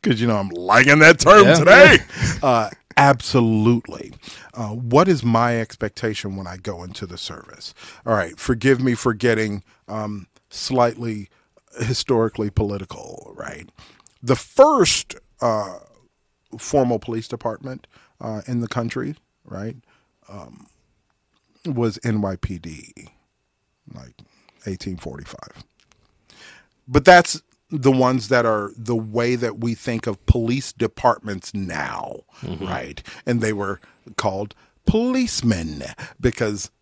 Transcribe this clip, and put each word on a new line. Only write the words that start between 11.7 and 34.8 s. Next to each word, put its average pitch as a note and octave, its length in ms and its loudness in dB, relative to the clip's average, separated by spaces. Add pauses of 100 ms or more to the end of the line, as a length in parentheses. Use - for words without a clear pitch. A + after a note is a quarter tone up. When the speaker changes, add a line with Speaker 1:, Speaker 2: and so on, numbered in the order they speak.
Speaker 1:
historically A2+ 680 -2
political, - 880 -8
right? - 320 -16 (520)
The B2 140 0
first, - 800 2 (260)
uh, G#2 380 -4 (800)
formal B2 420 -2
police A2+ 300 -10
department, B2 580 -12 (320)
uh, A2 260 -10
in B2 140 -6
the A#2 80 -6
country, B2+ 480 -8 (300)
right, G#2 320 -14 (500)
um, E2+ 400 -20 (1000)
was A#2+ 380 -4
N G#2+ 180 -2
Y F#2+ 140 -4
P F2+ 240 -8
D, D#2+ 340 -18 (1000)
like, B1 220 -20 (500)
eighteen F#2 320 -8
forty-five. - 680 -18 (1200)
But C3 180 2
that's F3 360 6 (280)
the C3+ 220 2
ones B2+ 360 2
that B2 180 2
are G#2 320 -2
the A#2 180 -4
way A2+ 400 -2
that A#2 240 -6
we A#2 140 -4
think A2+ 320 -8
of G#2+ 220 -8
police B2 440 -2
departments G#2+ 840 -4
now, F2 640 -10 (220)
Speaker 2:
Mm-hmm. E2 260 -10
Speaker 1:
right? B1+ 340 -10 (240)
And A#2+ 160 -2
they A2 120 -2
were G2 260 -8 (360)
called G2+ 380 -6 (320)